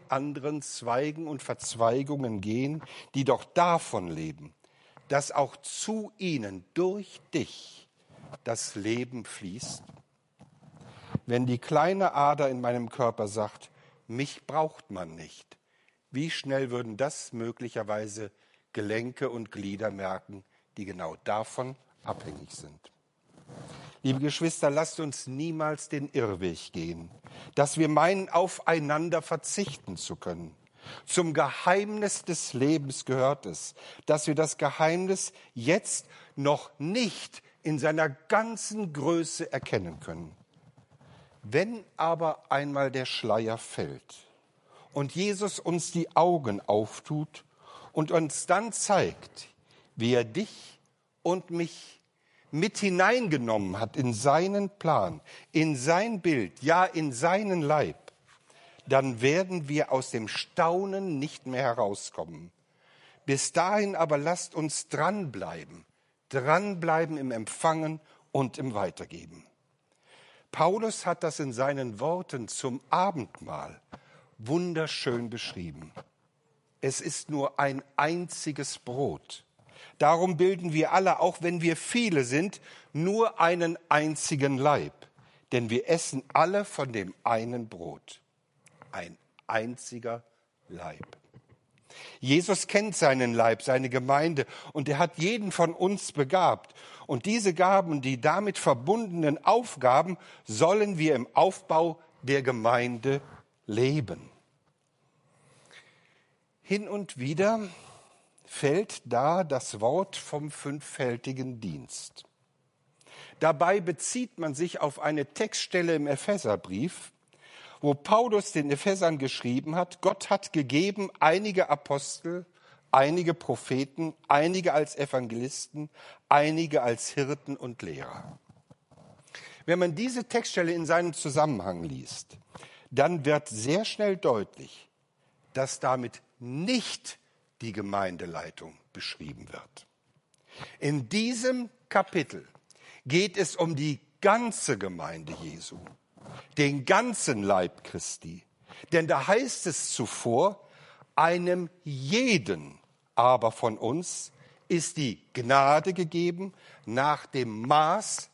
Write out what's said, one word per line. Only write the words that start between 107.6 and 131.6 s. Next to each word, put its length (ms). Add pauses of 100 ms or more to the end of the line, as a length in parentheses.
fällt 600
da 380
das 360
Wort 360
vom 360
fünffältigen 1080
Dienst. 640 (1120)
Dabei 400
bezieht 600
man 140
sich 280
auf 180
eine 260
Textstelle 680
im 120
Epheserbrief, 1040 (680)
wo 140
Paulus 600
den 180
Ephesern 480
geschrieben 560
hat, 260
"Gott 300
hat 200
gegeben 680
einige 500
Apostel, 760 (460)
einige 440
Propheten, 800 (120)
einige 460
als 220
Evangelisten, 920 (380)
einige 540
als 280
Hirten 460
und 280
Lehrer." 560 (1300)
Wenn 120
man 160
diese 300
Textstelle 500
in 140
seinem 260
Zusammenhang 680